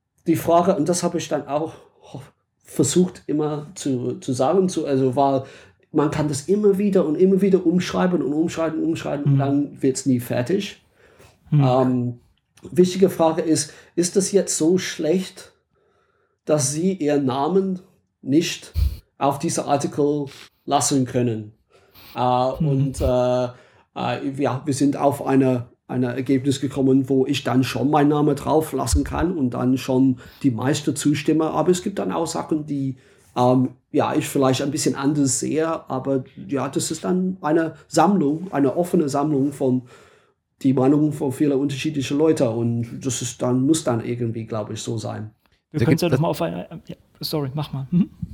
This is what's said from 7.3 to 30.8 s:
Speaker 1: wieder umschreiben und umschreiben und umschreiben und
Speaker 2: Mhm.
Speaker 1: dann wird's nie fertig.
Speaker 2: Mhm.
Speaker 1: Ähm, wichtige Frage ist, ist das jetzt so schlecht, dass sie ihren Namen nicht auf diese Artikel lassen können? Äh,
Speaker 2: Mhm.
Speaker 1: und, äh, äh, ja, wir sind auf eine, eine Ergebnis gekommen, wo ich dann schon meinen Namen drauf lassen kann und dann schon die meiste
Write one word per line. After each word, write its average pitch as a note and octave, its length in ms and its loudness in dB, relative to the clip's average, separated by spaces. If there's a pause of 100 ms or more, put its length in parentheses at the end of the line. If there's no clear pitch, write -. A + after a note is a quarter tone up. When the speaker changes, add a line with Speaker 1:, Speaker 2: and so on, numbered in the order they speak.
Speaker 1:
wieder F#3+ 260 2
umschreiben F3+ 560 2
und C3+ 120 -2
umschreiben D#3+ 460 -2
und D#3+ 100 -2
umschreiben D3 360 -4
und C#3+ 100 4
Speaker 2:
Mhm. C#3 40 2
Speaker 1:
dann C#3 420 -2
wird's C3+ 240 0
nie B2+ 140 2
fertig. B2 640 -4 (640)
Speaker 2:
Mhm. D3 140 4
Speaker 1:
Ähm, B2+ 560 2 (520)
wichtige F3+ 380 4
Frage E3 320 0
ist, D#3+ 300 0 (240)
ist F3 220 0
das F#3+ 160 0
jetzt F#3 240 2
so E3+ 200 4
schlecht, - 760 -4 (920)
dass C#3+ 300 0
sie E3+ 180 0
ihren D3 320 0
Namen F3 560 0 (420)
nicht - 520 -2 (440)
auf C#3 220 -2
diese - 260 -4
Artikel C#3+ 600 -2 (400)
lassen C#3 400 0
können? A2+ 480 -4 (640)
Äh, B2 440 0
Speaker 2:
Mhm. D#3+ 80 2
Speaker 1:
und, C3+ 340 0
äh, B2 440 2 (500)
äh, B2 360 -4 (100)
ja, C3 240 -2
wir C#3+ 80 -2
sind C#3 240 0
auf C#3 280 0
eine, C3 420 2 (200)
eine B2+ 280 -2
Ergebnis C3+ 460 0
gekommen, C3+ 480 2
wo C3+ 180 4
ich C#3 160 -2
dann B2+ 200 2
schon A#2+ 280 -2
meinen D3 180 4
Namen D3 260 2
drauf D#3 380 0
lassen C3+ 300 0
kann D3+ 340 -2
und C3 140 0
dann B2+ 260 0
schon C3 400 2 (260)
die C3+ 80 4
meiste B2+ 440 -2